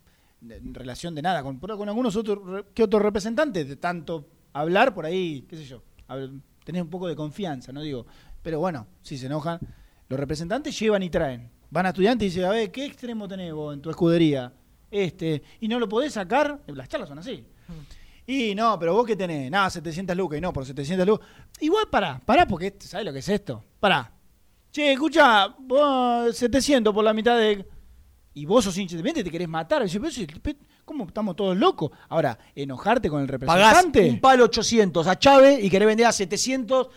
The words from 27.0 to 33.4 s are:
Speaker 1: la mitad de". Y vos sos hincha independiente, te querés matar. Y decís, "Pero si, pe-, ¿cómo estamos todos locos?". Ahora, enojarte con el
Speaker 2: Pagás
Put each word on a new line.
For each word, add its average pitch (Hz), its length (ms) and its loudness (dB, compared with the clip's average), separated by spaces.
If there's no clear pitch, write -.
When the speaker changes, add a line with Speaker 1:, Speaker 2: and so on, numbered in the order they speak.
Speaker 1:
la 220 100 4
mitad 226 240 2
de". 214 300 0
Y 147 120 -12
vos 208 180 4
sos 185 140 -2
hincha 180 160 -6
independiente, 214 320 -4
te 165 60 -8
querés 165 180 -6
matar. 165 320 -2
Y 214 40 0
decís, 185 140 -4
"Pero 311 140 -6
si, 226 120 -8
pe-, 196 300 -10
¿cómo 277 200 -10
estamos 202 300 -6
todos 190 220 0
locos?". 247 340 0
Ahora, 143 320 -2
enojarte 143 540 -2
con 147 120 -2
el 139 60 -2
Speaker 2:
Pagás 156 460 4